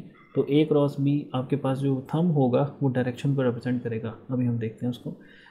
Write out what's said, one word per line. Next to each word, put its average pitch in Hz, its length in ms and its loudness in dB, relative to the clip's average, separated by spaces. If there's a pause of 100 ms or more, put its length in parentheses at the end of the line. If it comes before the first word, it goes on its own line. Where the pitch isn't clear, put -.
(360)
तो 139 60 4
A 147 260 4
क्रॉस 143 340 2
B 143 180 2 (160)
आपके 131 200 -2
पास 135 220 -2
जो 135 380 -2
थंब 170 160 2
होगा 139 520 2
वो 139 60 4
डायरेक्शन 127 460 0
को 135 60 0
रिप्रेजेंट 123 420 -2
करेगा। 110 320 -4 (160)
अभी 127 140 0
हम 120 120 0
देखते 110 280 -6
हैं 123 60 0
उसको। - 260 -10 (340)